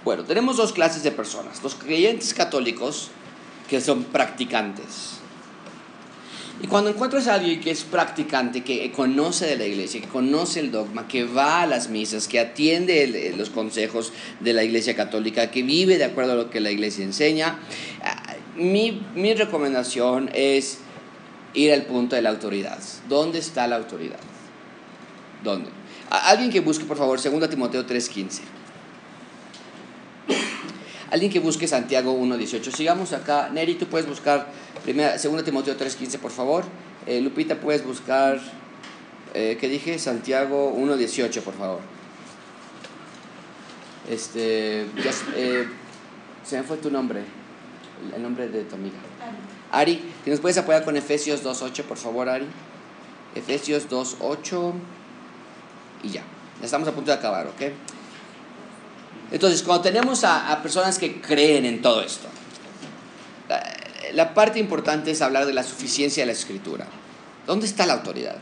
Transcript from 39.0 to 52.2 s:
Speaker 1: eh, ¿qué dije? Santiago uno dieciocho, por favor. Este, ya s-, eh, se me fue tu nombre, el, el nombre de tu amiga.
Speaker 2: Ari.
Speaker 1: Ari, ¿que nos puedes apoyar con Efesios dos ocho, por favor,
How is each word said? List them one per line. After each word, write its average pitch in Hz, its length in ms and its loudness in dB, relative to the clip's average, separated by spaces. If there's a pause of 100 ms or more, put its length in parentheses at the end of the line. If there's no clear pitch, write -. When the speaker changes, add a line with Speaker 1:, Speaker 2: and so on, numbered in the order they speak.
Speaker 1:
eh, 110 260 0
¿qué 135 80 0
dije? 147 320 -2
Santiago 135 720 2
uno 135 260 2
dieciocho, 120 480 0
por 92 100 -8
favor. 92 280 -6 (2250)
Este, 110 760 0 (180)
ya 131 60 2
s-, 127 160 -4 (100)
eh, 123 320 0 (800)
se 139 100 -6
me 131 80 -2
fue 151 140 -4
tu 151 120 -2
nombre, 120 340 0 (840)
el, - 80 -10
el 117 80 -6
nombre 120 240 -4
de 107 160 -4
tu 98 120 -10
amiga. 95 200 -8 (800)
Speaker 2:
Ari. 151 220 4
Speaker 1:
Ari, - 160 -10 (120)
¿que 143 80 0
nos 147 80 2
puedes 175 180 4
apoyar 156 280 4
con 151 100 0
Efesios 147 480 0
dos 131 180 -4
ocho, 143 220 -6
por 117 140 -8
favor, 123 320 -2